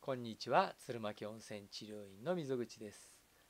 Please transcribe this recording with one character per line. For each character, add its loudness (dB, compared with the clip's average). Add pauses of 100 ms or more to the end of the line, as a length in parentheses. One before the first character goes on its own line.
こ 0
ん 0
に -4
ち -2
は、 8
鶴 -4
巻 -2
温 -6
泉 -8
治 -8
療 -6
院 -14
の 2
溝 2
口 -2
で -6
す。 -16 (400)